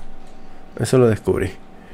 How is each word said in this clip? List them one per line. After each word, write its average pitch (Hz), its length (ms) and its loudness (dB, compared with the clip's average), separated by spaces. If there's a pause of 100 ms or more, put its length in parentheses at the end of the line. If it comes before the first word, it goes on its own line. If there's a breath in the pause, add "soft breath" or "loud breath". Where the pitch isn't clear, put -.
(760)
Eso 120 200 2
lo 123 100 8
descubrí. - 440 2 (420 loud breath)